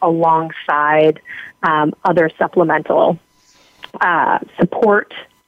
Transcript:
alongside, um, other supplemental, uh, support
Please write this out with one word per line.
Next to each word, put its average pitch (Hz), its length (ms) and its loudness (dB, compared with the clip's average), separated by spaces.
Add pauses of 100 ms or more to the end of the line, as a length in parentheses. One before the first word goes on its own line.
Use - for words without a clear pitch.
alongside, 160 1160 0 (440)
um, 156 320 0 (100)
other 165 320 2
supplemental, 165 800 0 (840)
uh, 170 380 0 (220)
support 202 560 0 (320)